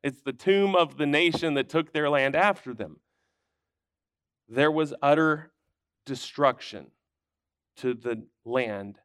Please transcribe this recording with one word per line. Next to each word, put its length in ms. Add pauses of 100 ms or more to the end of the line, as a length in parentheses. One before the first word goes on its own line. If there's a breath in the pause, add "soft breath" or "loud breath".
It's 180
the 120
tomb 420
of 220
the 80
nation 480
that 160
took 240
their 160
land 260
after 380
them. 260 (1500)
There 220
was 300
utter 520 (520)
destruction 880 (840)
to 160
the 340 (160)
land 600